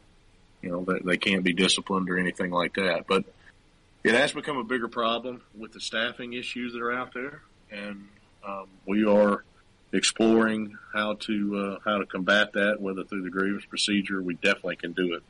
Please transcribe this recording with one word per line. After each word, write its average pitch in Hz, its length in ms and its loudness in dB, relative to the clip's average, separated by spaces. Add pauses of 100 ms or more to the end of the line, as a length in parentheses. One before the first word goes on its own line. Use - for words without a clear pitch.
(600)
you 92 100 -8
know, 87 140 -4
they, 92 180 0
they 90 140 0
can't 95 280 0
be 92 100 2
disciplined 92 560 0
or 92 80 0
anything 90 320 -2
like 87 240 -2
that. 90 320 -2
But 98 180 2 (800)
it 113 120 4
has 143 180 4
become 147 260 -4
a 117 60 -4
bigger 117 240 -2
problem 117 520 -4 (160)
with 110 160 -14
the 101 80 -18
staffing 120 540 -6
issues 123 380 -8
that 120 100 -8
are 120 100 -2
out 123 220 -6
there, 143 280 -10 (280)
and, 101 380 -12 (380)
um, 98 200 -10 (200)
we 104 200 4
are 104 380 6 (480)
exploring 110 840 4 (160)
how 107 220 0
to, 104 420 -2
uh, 98 280 -2
how 104 140 2
to 95 80 -2
combat 101 460 2
that, 104 280 2
whether 95 240 -4
through 98 180 -6
the 92 80 -6
grievance 95 340 -2
procedure. 101 560 -2
We 90 140 -4
definitely 92 420 0
can 85 160 -8
do 87 220 0
it, 82 160 -8